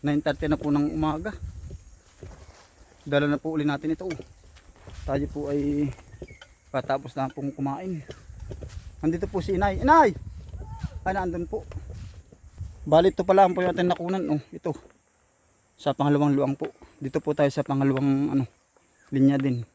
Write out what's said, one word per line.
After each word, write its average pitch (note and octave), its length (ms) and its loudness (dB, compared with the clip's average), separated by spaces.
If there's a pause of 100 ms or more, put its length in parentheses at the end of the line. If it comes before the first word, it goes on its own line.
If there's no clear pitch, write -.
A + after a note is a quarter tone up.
Nine D3 160 0
thirty D3+ 320 -2
na D3 80 0
po D3+ 80 -4
ng D3 240 2
umaga. D#3 400 -2 (1800)
Dala C#3+ 160 4
na D3 160 2
po D#3+ 160 -4
ulit D3+ 80 0
natin D3+ 320 0
ito. - 80 -12 (1040)
Tayo C#3+ 240 0
po D3 160 -6
ay C#3+ 400 0 (880)
patapos C3+ 400 -4
na C3+ 160 -2
pong C#3 240 -6
kumain. C#3+ 480 -4 (960)
Nandito E3+ 320 -2
po F#3+ 80 -2
si F#3+ 160 -2
Inay. G3 240 2
Inay! C#4+ 320 8 (960)
Ay, F#3+ 80 -2
naandun F3 320 -4
po. - 160 -8 (1200)
Bali, E3+ 320 6
ito F#3+ 80 -2
pala F#3+ 240 8
ang F3+ 80 0
po F#3 80 0
yung F3+ 80 2
ating F3 160 2
nakunan. F3 480 0
Oh, C#3+ 160 -4
ito. E3 240 -6 (1040)
Sa C#3 160 0
pangalawang C#3+ 400 4
luang C#3 240 0
po. D#3 80 -4 (320)
Dito C#3+ 240 -4
po D3+ 80 -2
tayo D3 160 4
sa C#3 160 0
pangalawang, C#3 720 2
ano, C3 80 4 (720)
linya C3+ 240 6
din. B2 240 0 (120)